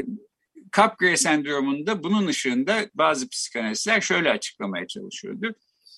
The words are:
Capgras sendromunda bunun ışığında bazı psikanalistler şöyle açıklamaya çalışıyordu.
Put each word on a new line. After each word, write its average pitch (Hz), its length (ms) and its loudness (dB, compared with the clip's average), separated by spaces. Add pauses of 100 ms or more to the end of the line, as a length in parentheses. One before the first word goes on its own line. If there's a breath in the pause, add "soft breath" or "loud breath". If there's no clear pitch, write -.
(760)
Capgras 202 440 4
sendromunda 147 800 0
bunun 196 240 2
ışığında 135 680 0
bazı 147 360 2
psikanalistler 120 720 -2
şöyle 170 280 2
açıklamaya 98 580 -4
çalışıyordu. 104 680 -8 (420 soft breath)